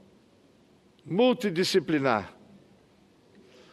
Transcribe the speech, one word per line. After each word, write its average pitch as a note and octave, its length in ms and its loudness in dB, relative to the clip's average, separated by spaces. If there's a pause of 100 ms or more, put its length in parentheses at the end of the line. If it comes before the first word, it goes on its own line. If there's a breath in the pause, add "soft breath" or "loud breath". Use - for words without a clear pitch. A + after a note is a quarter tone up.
(1040)
multidisciplinar, D#3+ 1300 0 (1400 soft breath)